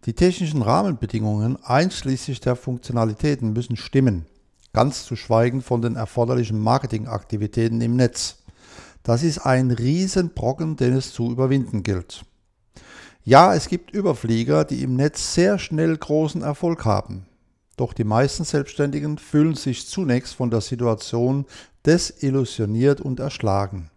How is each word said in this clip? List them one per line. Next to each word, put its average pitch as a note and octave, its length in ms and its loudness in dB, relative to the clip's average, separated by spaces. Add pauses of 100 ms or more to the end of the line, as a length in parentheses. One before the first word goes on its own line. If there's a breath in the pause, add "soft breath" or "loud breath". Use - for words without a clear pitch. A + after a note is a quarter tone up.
Die A#2 60 -4
technischen E3+ 480 2
Rahmenbedingungen A2+ 1040 0
einschließlich C3+ 760 -2
der B2+ 160 0
Funktionalitäten A#2+ 960 -2
müssen A#2+ 220 -4
stimmen, A2+ 500 2 (480)
ganz B2+ 320 2
zu A#2+ 100 -8
schweigen A#2+ 460 2
von A#2+ 180 0
den A2+ 160 -2
erforderlichen A2+ 640 -2
Marketingaktivitäten A2+ 1200 -2
im A#2 160 0
Netz. - 460 0 (600 loud breath)
Das A#2+ 200 2
ist E3 160 0
ein C3 320 2
Riesenbrocken, D#3 1040 0
den B2 180 2
es C3 200 -2
zu A#2+ 160 -2
überwinden B2+ 520 0
gilt. F2+ 440 -6 (1000 loud breath)
Ja, E3 300 8
es D#3+ 140 -2
gibt - 240 -6
Überflieger, D3 760 0
die C3 160 -4
im B2+ 120 -2
Netz C#3 380 -2
sehr F3+ 260 2
schnell D#3+ 380 -2
großen D#3 460 -2
Erfolg D#3+ 420 -4
haben. G2 400 -2 (540)
Doch B2 160 -4
die A#2 100 -2
meisten B2 400 0
Selbstständigen D3 720 -4
fühlen D3+ 380 2
sich - 340 -6
zunächst B2+ 460 -2
von B2 160 -2
der A2+ 100 0
Situation A#2+ 840 -2 (400 loud breath)
desillusioniert C3+ 1120 2
und B2+ 200 -6
erschlagen. G2 760 -4